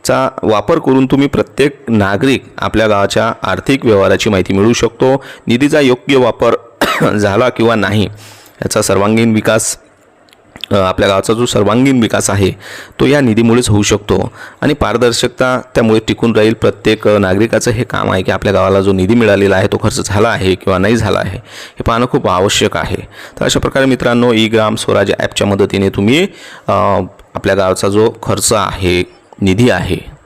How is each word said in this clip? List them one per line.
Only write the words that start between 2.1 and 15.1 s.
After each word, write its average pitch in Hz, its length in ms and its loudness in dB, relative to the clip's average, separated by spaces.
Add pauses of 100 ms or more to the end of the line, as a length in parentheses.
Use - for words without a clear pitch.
आपल्या 107 280 0
गावाच्या 107 460 0 (100)
आर्थिक 110 420 -2
व्यवहाराची 98 460 2
माहिती 95 240 0
मिळवू 104 180 2
शकतो. 131 520 0 (220)
निधीचा 143 340 2
योग्य 135 360 0
वापर 107 380 2 (280)
<coughs> - 340 -2
झाला 104 320 0
किंवा 117 260 0
नाही 101 300 -2 (580)
याचा 107 200 -4
सर्वांगीण 110 500 2
विकास, 110 440 0 (920)
अ, - 40 -2
आपल्या 98 340 0
गावाचा 98 240 0
जो 117 140 0
सर्वांगीण 123 560 2
विकास 101 280 -2
आहे 98 200 2 (500)
तो 135 60 2
या 143 140 2
निधीमुळेच 117 480 2
होऊ 104 140 2
शकतो 101 500 -2 (280)
आणि 147 140 0
पारदर्शकता 120 840 -2 (140)